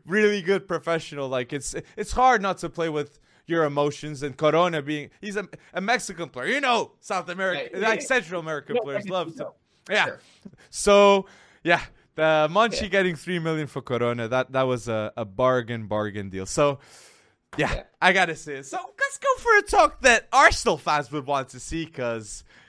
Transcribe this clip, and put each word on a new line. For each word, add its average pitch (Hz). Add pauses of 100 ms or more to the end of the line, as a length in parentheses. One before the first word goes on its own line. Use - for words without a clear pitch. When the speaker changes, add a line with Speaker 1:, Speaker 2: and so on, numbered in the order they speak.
Speaker 1:
really 208
good 185
professional. 156
Like, 127
it's, 139 (200)
it's -
hard 247
not 190
to 165
play 165
with 147 (260)
your 165
emotions. 147
And 139
Corona 156
being, 147 (100)
he's 202
a, 190 (260)
a 175
Mexican 190
player, 127
you 254
know, 240
South 180
America, 180
Speaker 2:
Hey, 190
Speaker 1:
like, 220
Speaker 2:
hey, -
Speaker 1:
Central 180
American 160
Speaker 2:
no, 240
Speaker 1:
players 143
Speaker 2:
Mexico. 185
Speaker 1:
love 165
to, -
yeah. 196
Speaker 2:
Sure. - (520)
Speaker 1:
So, 202 (380)
yeah, 165 (340)
the 156
Monchi 214
Speaker 2:
Yeah. 214
Speaker 1:
getting 185
three 175
million 156
for -
Corona, 120
that, 127
that 131
was 123
a, 110
a 120
bargain, 117
bargain 104
deal. 95
So, 143 (800)
yeah, 143
Speaker 2:
Yeah. - (180)
Speaker 1:
I 180
gotta 175
say 143
it. 139
So 339
let's 523
go 539 (120)
for 453
a 403
talk -
that 240
Arsenal 254
fans 147
would 147
want 135
to 127
see, 160
'cause 117 (240)